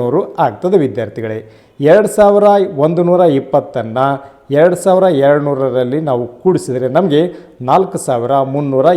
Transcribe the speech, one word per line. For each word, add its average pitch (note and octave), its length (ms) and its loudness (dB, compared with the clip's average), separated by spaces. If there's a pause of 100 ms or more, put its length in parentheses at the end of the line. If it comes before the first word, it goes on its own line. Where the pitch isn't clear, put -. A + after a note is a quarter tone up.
ನೂರು B2+ 180 -2 (280)
ಆಗ್ತದೆ F3+ 280 -2 (100)
ವಿದ್ಯಾರ್ಥಿಗಳೇ. A2 540 -8 (520)
ಎರಡು G#3+ 160 4 (120)
ಸಾವಿರ G3+ 260 4 (380)
ಒಂದು E3+ 240 0
ನೂರ F3 120 2 (200)
ಇಪ್ಪತ್ತನ್ನು C3 680 -4 (540)
ಎರಡು F3 220 4
ಸಾವಿರ F#3 220 2 (220)
ಎರಡು D3 180 2
ನೂರರಲ್ಲಿ C3 540 -2 (100)
ನಾವು A#2+ 160 -2 (160)
ಕೂಡಿಸಿದರೆ C3 560 -2
ನಮಗೆ D#3+ 240 2 (480)
ನಾಲ್ಕು F3+ 380 0
ಸಾವಿರ B2 260 -2 (220)
ಮುನ್ನೂರ C#3 320 0 (100)